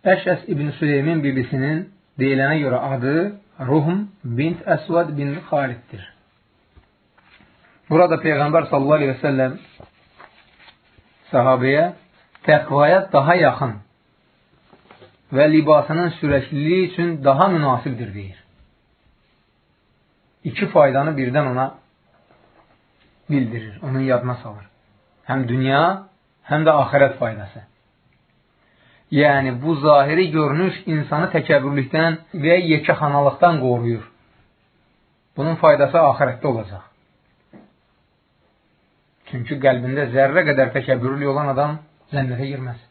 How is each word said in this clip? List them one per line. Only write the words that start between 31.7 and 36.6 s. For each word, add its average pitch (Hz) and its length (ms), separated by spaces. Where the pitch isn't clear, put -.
və 170 320
yekəxanalıqdan 147 960
qoruyur. 117 460
Bunun 160 220
faydası 143 400
axirətdə 143 480
olacaq. 104 380